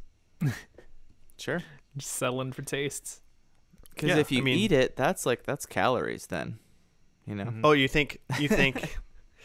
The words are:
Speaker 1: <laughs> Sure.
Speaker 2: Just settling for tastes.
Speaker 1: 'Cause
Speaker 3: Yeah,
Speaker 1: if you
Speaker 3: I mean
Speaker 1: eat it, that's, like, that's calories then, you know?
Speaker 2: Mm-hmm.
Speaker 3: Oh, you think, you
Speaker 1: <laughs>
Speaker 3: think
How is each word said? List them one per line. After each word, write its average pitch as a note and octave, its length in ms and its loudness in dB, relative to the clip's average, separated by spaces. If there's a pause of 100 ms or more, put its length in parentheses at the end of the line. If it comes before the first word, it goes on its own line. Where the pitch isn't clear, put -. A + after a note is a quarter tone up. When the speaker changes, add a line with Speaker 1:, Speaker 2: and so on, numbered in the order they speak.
(400)
Speaker 1:
<laughs> D3 80 0 (880)
Sure. D#3+ 260 -6 (340)
Speaker 2:
Just - 160 -10
settling C3 400 -4
for C3+ 100 -12
tastes. - 580 -6 (760)
Speaker 1:
'Cause D3+ 140 0
Speaker 3:
Yeah, E3 80 4
Speaker 1:
if D3 120 2
you B2+ 80 2
Speaker 3:
I C3 40 2
mean C3+ 160 2
Speaker 1:
eat G#3 140 4
it, C3 240 4
that's, D3+ 300 0
like, B2 180 0
that's - 220 0
calories F#2 640 0
then, D#2+ 300 -6 (680)
you G#2+ 80 -8
know? G2+ 120 -6
Speaker 2:
Mm-hmm. A2+ 180 -6
Speaker 3:
Oh, D3+ 80 8
you C3+ 160 6
think, - 320 0 (180)
you D3 100 0
Speaker 1:
<laughs> F3 120 4
Speaker 3:
think C3+ 360 0 (480)